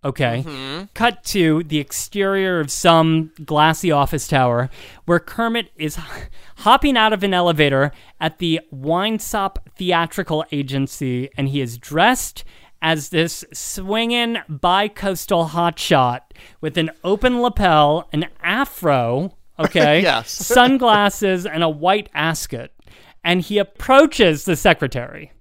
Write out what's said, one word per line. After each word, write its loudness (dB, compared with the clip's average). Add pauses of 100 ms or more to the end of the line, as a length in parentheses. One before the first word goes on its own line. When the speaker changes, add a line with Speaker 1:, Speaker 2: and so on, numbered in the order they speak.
Speaker 1:
Okay? -2
Speaker 2:
Mm-hmm. -10 (100)
Speaker 1:
Cut -2
to 2
the -4
exterior -2
of -4
some 2 (120)
glassy 2
office 0
tower 0 (360)
where 2
Kermit -4
is -6
h-, -14 (300)
hopping 4
out 2
of -2
an 0
elevator 2 (300)
at -4
the -2 (120)
Winesop -4 (180)
Theatrical -2
Agency, -4
and -2
he -2
is -6
dressed -2 (360)
as -2
this -2
swinging -4 (100)
bi-coastal 0
hotshot 2 (400)
with -4
an -2 (100)
open 0
lapel, 2
an -2 (140)
afro, -2 (220)
okay? 2
Speaker 2:
<laughs> -
Yes. 0
Speaker 1:
Sunglasses 2
and -2
a 2
white 0
ascot. -6 (540)
And 2
he -2
approaches 4
the 0
secretary. -2